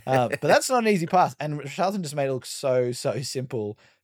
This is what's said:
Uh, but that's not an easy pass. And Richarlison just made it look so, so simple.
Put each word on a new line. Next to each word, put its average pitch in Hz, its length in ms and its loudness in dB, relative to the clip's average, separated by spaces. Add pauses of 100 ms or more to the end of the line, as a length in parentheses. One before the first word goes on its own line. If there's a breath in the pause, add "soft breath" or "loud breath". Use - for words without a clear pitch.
Uh, 127 220 4
but - 120 -4
that's 185 300 4
not 247 120 2
an 220 40 2
easy 190 180 2
pass. 165 340 4
And 147 220 -4
Richarlison 185 400 -4
just 147 140 -8
made 143 120 0
it 135 60 0
look 123 140 -6
so, 127 440 0
so 117 300 -4
simple. 120 560 -6 (260 soft breath)